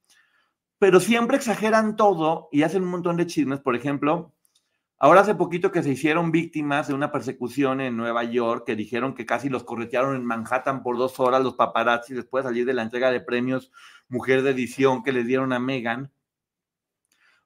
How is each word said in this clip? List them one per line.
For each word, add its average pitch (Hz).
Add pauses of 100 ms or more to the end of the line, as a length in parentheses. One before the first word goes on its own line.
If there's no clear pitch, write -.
(800)
Pero 185
siempre 233
exageran 214
todo 165
y 143
hacen 185
un 180
montón 175
de 170
chismes. 139
Por 120
ejemplo, 143 (680)
ahora 170
hace 202
poquito 175
que 170
se 139
hicieron 156
víctimas 151
de 139
una 147
persecución 131
en 127
Nueva 117
York, 120
que 120
dijeron 120
que 117
casi 120
los 123
corretearon 123
en 127
Manhattan 120
por 123
dos 131
horas 131
los 123
paparazzi 117
después 127
de 127
salir 120
de 131
la 120
entrega 123
de 120
premios 123 (380)
Mujer 123
de 135
Edición 127
que 131
les 123
dieron 131
a 123
Meghan, 127 (1300)